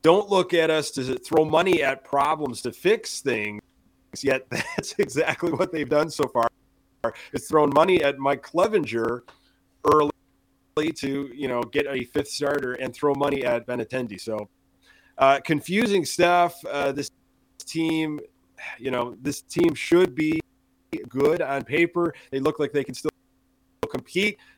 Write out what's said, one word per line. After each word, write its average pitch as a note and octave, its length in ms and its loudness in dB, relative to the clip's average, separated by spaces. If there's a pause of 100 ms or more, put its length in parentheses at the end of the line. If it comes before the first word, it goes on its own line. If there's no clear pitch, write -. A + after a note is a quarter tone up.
"Don't G3 280 4
look F3+ 240 2
at D#3+ 160 2
us D#3 220 0
to C3 260 -4
throw - 260 2
money D#3+ 400 2
at C3+ 220 -2
problems C#3+ 560 -2
to A#2+ 100 -6
fix - 480 -2
things." G#2 420 -4 (600)
Yet C3+ 260 0
<laughs> - 20 -20
that's - 480 -8
exactly D#3+ 540 0
what F3 220 -2
they've D3 160 -4
done D3+ 200 2
so D3 200 -4
far. A#2 180 2 (880)
It's - 160 -8
thrown D3+ 240 4
money E3+ 280 6
at C#3+ 160 0
Mike C3+ 260 -2
Clevinger B2 800 0 (680)
early - 1040 -2
to, C#3 420 -6
you C#3 140 -6
know, A#2+ 140 -2
get C#3+ 220 -2
a C3+ 200 -6
fifth D3 240 -4
starter C#3 460 -4
and C3 180 -8
throw C#3+ 200 0
money C#3 300 -2
at A#2+ 240 -2
Benintendi. B2 540 -6
So, G#2 260 -6 (720)
uh, C3+ 260 6
confusing F#3+ 600 0
stuff. F3 580 2
Uh, C#3 300 -2
this C#3 180 -6 (480)
team, D#3+ 600 -2 (600)
you B2+ 100 -4
know, B2 320 -2
this C#3+ 220 -6
team E3 320 0
should F3 400 2
be D#3 240 0 (680)
good D3 340 2
on C#3 220 -2
paper. E3+ 520 -2 (160)
They C3+ 80 -2
look D3 180 0
like C#3+ 140 -2
they C#3+ 120 -2
can B2+ 120 -10
still - 160 -6 (800)
compete, G3+ 480 -2 (180)